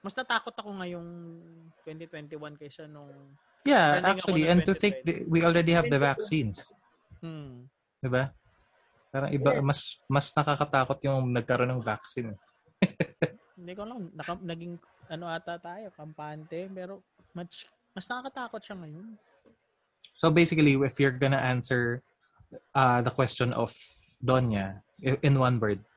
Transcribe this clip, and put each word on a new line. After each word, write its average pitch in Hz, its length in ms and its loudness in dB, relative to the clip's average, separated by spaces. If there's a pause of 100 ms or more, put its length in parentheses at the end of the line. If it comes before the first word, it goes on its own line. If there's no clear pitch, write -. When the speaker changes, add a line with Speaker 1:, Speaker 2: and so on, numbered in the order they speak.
Speaker 1:
Mas 196 160 -12
natakot 240 400 -4
ako 208 240 -12
ngayong 175 280 -10 (760)
twenty 160 240 -14
twenty-one 151 480 -14
kaysa 151 320 -18
nung 147 240 -20 (560)
Speaker 2:
Yeah, 165 320 8
Speaker 1:
running 180 80 2
ako 196 80 4
Speaker 2:
actually. 180 260 2
Speaker 1:
nung 160 80 4
Speaker 2:
And 175 140 8
to 190 80 2
think, 196 240 2
Speaker 1:
twenty 170 160 -2
twenty. - 80 -4
Speaker 2:
th-, - 80 -8
we 165 160 4
already 170 320 6
have 170 80 6
the 147 160 4
Speaker 3:
Twenty - 0 -
twenty. 139 160 4
Speaker 2:
vaccines. 117 420 -2 (640)
Speaker 1:
Hmm. 139 480 -14 (320)
Speaker 2:
Di 131 80 -4
ba? 127 240 0 (800)
Parang 135 160 -2
iba, 143 240 4
Speaker 3:
Yeah. 143 80 0
Speaker 2:
mas, - 480 -2
mas 139 240 0
nakakatakot 143 720 0
yung 135 320 0
nagkaroon 123 320 0
ng 127 160 -4
vaccine. 113 480 -6 (480)
<laughs> - 800 -4
Speaker 1:
Hindi 180 160 -14
ko 202 80 -10
alam. 220 320 -12
Naka-, 170 240 -10
naging 170 400 -10 (240)
ano 170 240 -12
ata 165 320 -8
tayo, 185 320 -16
kampante. 156 800 -12
Pero 190 320 -14 (320)
much, - 320 -14 (240)
mas 190 160 -14
nakakatakot 247 560 -10
siya 196 160 -14
ngayon. 180 400 -16 (960)
Speaker 2:
So 165 160 2
basically, 156 480 4
if 139 160 -2
you're 139 160 4
gonna 135 240 2
answer, 123 640 0 (720)
uh, 123 320 4
the 120 80 0
question 123 400 0
of 117 160 -2 (500)
Donya 110 640 2 (180)
i-, 131 220 -2
in 139 160 4
one 123 240 2
word 104 240 0 (120)